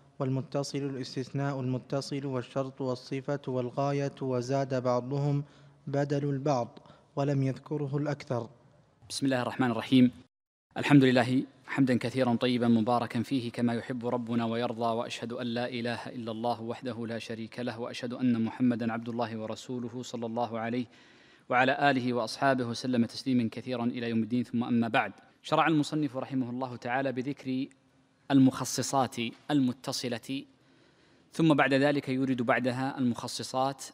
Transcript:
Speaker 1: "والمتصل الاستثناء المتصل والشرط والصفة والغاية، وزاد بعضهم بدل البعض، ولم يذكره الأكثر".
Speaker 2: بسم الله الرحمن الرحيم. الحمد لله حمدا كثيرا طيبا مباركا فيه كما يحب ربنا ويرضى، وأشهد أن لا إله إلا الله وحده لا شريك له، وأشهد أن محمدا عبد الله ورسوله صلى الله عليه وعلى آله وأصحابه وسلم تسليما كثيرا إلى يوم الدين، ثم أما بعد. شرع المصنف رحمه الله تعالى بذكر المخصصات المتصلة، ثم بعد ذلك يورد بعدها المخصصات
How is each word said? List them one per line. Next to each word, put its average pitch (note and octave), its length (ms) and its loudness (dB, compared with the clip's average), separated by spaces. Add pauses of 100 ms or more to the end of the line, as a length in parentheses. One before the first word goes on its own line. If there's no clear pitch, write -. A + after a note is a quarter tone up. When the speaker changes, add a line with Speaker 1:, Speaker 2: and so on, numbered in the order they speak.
(180)
Speaker 1:
"والمتصل C#3 600 -2
الاستثناء C#3 840 -4
المتصل C3+ 680 -4
والشرط C3 540 -4
والصفة C3+ 680 -4
والغاية، C#3 760 -2
وزاد C3 600 -2
بعضهم C#3 640 0 (420)
بدل C#3+ 440 0
البعض، C3+ 480 -2 (380)
ولم C#3 260 2
يذكره C#3 540 -4
الأكثر". C#3 520 -4 (600)
Speaker 2:
بسم - 180 -4
الله C3 160 2
الرحمن A#2+ 280 0
الرحيم. B2 400 6 (680)
الحمد C#3 280 8
لله B2+ 400 4 (220)
حمدا B2+ 320 2
كثيرا B2 360 0
طيبا A#2+ 340 2
مباركا A#2 540 2
فيه A#2+ 300 -4
كما A#2+ 220 0
يحب A#2 320 -6
ربنا A#2+ 380 -2
ويرضى، A#2 500 -2
وأشهد A#2 380 -6
أن B2+ 140 -6
لا A#2+ 220 -4
إله A#2+ 400 -6
إلا A2+ 240 -8
الله A2+ 280 -4
وحده A#2 460 -8
لا A2+ 120 -6
شريك A2 400 -10
له، A#2+ 220 -6
وأشهد A#2+ 320 -8
أن A#2+ 320 2
محمدا A#2 480 0
عبد A#2 160 -6
الله A#2 280 -4
ورسوله A#2+ 680 -8
صلى A#2+ 240 -8
الله A2+ 320 -2
عليه A#2 280 -2 (640)
وعلى C3 400 4
آله B2+ 220 2
وأصحابه B2+ 520 0
وسلم A#2 400 0
تسليما A#2+ 480 0
كثيرا A#2+ 320 -6
إلى A#2+ 260 -4
يوم A2+ 120 0
الدين، A#2 220 -2
ثم A2+ 200 -2
أما A#2 240 2
بعد. A2 240 2 (300)
شرع D#3 240 4
المصنف D3+ 500 2
رحمه C3 340 -2
الله B2 260 -6
تعالى C3 360 -2
بذكر C3 560 -6 (600)
المخصصات C3 840 4 (340)
المتصلة، C3 920 -2 (880)
ثم D#3+ 220 6
بعد C#3 200 4
ذلك C#3 340 2
يورد C3 340 0
بعدها B2 560 0
المخصصات C3 960 -2